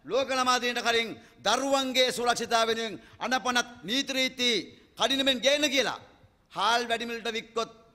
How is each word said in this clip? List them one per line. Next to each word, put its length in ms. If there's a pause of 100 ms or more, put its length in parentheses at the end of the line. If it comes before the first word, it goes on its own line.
ලෝක 280
ළමා 300
දිනයට 260
කලින් 320 (220)
දරුවන්ගේ 720
සුරක්ෂිතතාව 540
වෙනුවෙන් 340 (140)
අනපනත් 540 (120)
නීති 320
රීති 380 (400)
කඩිනමෙන් 500
ගේන්න 240
කියලා. 320 (560)
හාල් 320
වැඩිමිලට 480
වික්කොත් 380 (240)